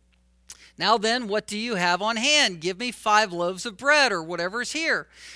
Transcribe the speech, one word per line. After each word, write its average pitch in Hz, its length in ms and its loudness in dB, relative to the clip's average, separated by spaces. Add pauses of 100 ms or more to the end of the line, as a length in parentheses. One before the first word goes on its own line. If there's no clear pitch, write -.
(760)
"Now 208 200 4
then, 226 320 -2
what 208 180 -2
do 208 100 -8
you 226 180 -4
have 175 260 2
on 226 160 -2
hand? 247 420 2
Give 175 180 -4
me 240 140 -6
five 214 400 2
loaves 175 340 -4
of 208 120 -10
bread 277 340 4
or 175 100 -2
whatever 175 400 -4
is 226 120 -6
here." 285 340 -2 (280)